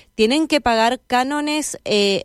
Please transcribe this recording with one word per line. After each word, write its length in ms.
¿tienen 320
que 140
pagar 480
cánones, 760
eh, 400